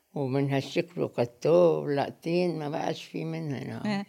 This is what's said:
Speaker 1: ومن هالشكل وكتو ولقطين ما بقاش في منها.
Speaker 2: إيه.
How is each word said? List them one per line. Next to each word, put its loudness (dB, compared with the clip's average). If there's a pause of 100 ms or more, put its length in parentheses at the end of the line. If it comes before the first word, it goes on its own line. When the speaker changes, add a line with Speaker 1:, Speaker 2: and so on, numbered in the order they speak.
(140)
Speaker 1:
ومن 0
هالشكل -2
وكتو 4
ولقطين -2
ما -6
بقاش -4
في -8
منها. -6
Speaker 2:
إيه. -2